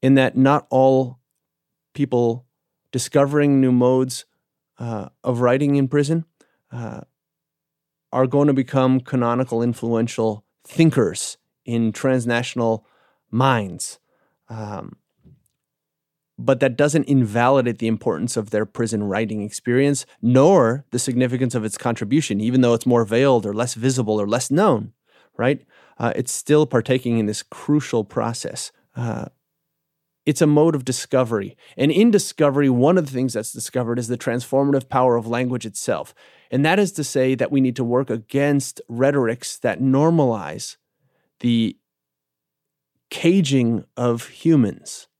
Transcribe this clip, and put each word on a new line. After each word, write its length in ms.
in 140
that 200
not 360
all 480
people 520
discovering 720
new 100
modes, 540
uh, 300
of 180
writing 340
in 120
prison, 380
uh, 300
are 140
going 200
to 60
become 460
canonical, 640
influential 800
thinkers 720
in 300
transnational 920
minds. 680
Um, 480
but 220
that 160
doesn't 320
invalidate 720
the 80
importance 480
of 140
their 160
prison 380
writing 400
experience, 600
nor 720
the 80
significance 560
of 80
its 140
contribution, 640
even 180
though 140
it's 120
more 200
veiled 400
or 80
less 220
visible 440
or 80
less 240
known, 400
right? 280
Uh, 160
it's 200
still 320
partaking 520
in 100
this 160
crucial 600
process. 680
Uh, 340
it's 160
a 60
mode 280
of 80
discovery. 720
And 140
in 200
discovery, 580
one 280
of 80
the 80
things 200
that's 200
discovered 440
is 100
the 100
transformative 720
power 260
of 120
language 380
itself. 480
And 140
that 120
is 160
to 100
say 320
that 160
we 100
need 160
to 60
work 260
against 800
rhetorics 720
that 200
normalize 960
the 380
caging 760
of 300
humans. 800